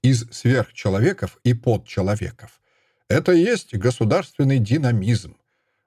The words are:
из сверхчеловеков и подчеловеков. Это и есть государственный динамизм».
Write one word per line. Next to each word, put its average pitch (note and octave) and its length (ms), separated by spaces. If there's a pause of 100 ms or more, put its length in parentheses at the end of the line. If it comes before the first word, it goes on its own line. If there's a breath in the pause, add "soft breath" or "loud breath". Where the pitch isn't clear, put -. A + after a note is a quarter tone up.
из B2 280
сверхчеловеков A#2 1120
и A#2+ 100
подчеловеков. G2+ 1080 (480)
Это D#3 240
и E3 80
есть G#3 340
государственный B2+ 840
динамизм». A#2 760 (500)